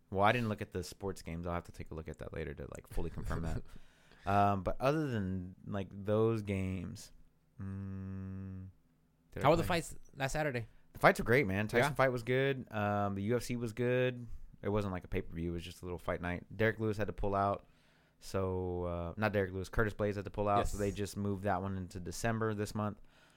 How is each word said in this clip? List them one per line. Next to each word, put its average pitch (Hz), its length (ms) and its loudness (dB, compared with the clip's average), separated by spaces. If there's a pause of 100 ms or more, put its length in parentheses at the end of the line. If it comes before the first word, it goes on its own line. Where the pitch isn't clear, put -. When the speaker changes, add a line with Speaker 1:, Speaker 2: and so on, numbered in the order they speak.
Speaker 1:
well, 98 140 4
I 107 80 8
didn't 120 180 2
look 104 120 -2
at 101 100 -8
the 92 120 -2
sports - 380 -8
games. 85 240 -6
I'll 85 80 -2
have 85 120 -2
to - 80 -16
take - 180 -12
a - 40 -8
look 78 120 -8
at 76 120 -10
that - 140 -10
later 73 200 -6
to, 69 100 -10 (100)
like, - 160 -14
fully 82 200 -2
confirm 80 340 -4
that. 76 240 -2
Speaker 2:
<laughs> - 40 -16 (520)
Speaker 1:
Um, 101 380 4
but 92 180 -2
other 147 280 2
than, 95 480 -2 (100)
like, 98 260 -4
those 107 520 2
games, 95 680 -4 (480)
mm, 95 1040 -8 (680)
did - 80 -6
I - 20 2
Speaker 2:
How 135 60 6
were 165 60 8
the 165 80 4
Speaker 1:
play? 175 160 2
Speaker 2:
fights - 160 -6 (200)
last 135 180 -2
Saturday? 139 340 -2 (260)
Speaker 1:
The - 60 -16
fights - 200 8
were 151 60 -2
great, 110 220 6
man. 101 200 2
Tyson 131 240 6
Speaker 2:
Yeah? 135 40 -4
Speaker 1:
fight 131 160 6
was 123 100 -2
good. 131 500 0
Um, 104 440 2
the 98 80 -2
U 113 140 4
F 113 40 -2
C 123 140 -4
was 117 180 -4
good. 123 540 2 (340)
It - 80 -2
wasn't, 101 240 2
like, 90 120 -4
a - 20 -14
pay-per-view. 82 420 -2
It 85 40 -2
was 85 100 -4
just 87 180 -14
a 92 40 -10
little 87 120 -4
fight 87 240 -2
night. 87 220 -2 (120)
Derek 110 240 4
Lewis 110 180 0
had 104 100 0
to - 60 -6
pull 101 200 0
out. 98 320 2 (540)
So, 92 640 -2
uh, 87 340 -4
not 104 160 2
Derek 95 200 2
Lewis, 92 160 -6
Curtis 107 260 2
Blades 104 220 0
had 95 80 -4
to 90 60 -10
pull 104 160 -2
out. 101 200 4
So - 100 -4
Speaker 2:
Yes. - 20 -2
Speaker 1:
they 101 120 0
just 98 260 -6
moved 101 280 -2
that 95 180 2
one 98 140 -4
into 92 220 -6
December 110 540 -2
this 104 220 -4
month. 107 260 -2 (360)